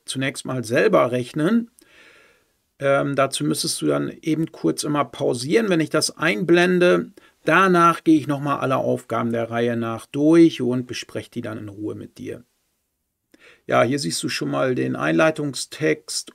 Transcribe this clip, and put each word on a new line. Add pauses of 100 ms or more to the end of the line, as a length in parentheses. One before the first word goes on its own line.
zunächst
mal
selber
rechnen. (1080)
Ähm,
dazu
müsstest
du
dann
eben
kurz
immer
pausieren,
wenn
ich
das
einblende. (320)
Danach
gehe
ich
nochmal
alle
Aufgaben
der
Reihe
nach
durch
und
bespreche
die
dann
in
Ruhe
mit
dir. (1200)
Ja,
hier
siehst
du
schon
mal
den
Einleitungstext